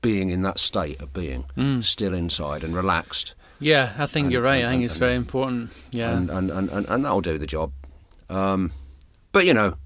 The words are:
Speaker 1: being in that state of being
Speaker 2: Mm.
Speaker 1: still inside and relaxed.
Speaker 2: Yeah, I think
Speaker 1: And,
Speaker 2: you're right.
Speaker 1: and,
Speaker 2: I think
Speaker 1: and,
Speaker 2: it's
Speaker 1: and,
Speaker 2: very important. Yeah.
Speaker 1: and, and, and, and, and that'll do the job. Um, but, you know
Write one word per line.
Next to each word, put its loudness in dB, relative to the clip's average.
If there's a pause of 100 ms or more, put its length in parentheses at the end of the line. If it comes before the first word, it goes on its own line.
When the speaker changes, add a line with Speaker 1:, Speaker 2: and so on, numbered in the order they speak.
Speaker 1:
being 2
in 0
that 0
state -2
of -12
being -6 (120)
Speaker 2:
Mm. 0
Speaker 1:
still 0
inside -4
and -4
relaxed. -2 (240)
Speaker 2:
Yeah, 4
I 0
think 0
Speaker 1:
And, 2
Speaker 2:
you're 2
right. 4
Speaker 1:
and, 0
Speaker 2:
I 0
think 2
Speaker 1:
and, 0
Speaker 2:
it's -2
Speaker 1:
and, -6
Speaker 2:
very 4
important. -2 (200)
Yeah. 0
Speaker 1:
and, 0
and, 0
and, -2
and, -4
and 0
that'll 2
do -2
the -4
job. -4 (580)
Um, 0 (600)
but, 6
you 8
know 4 (100)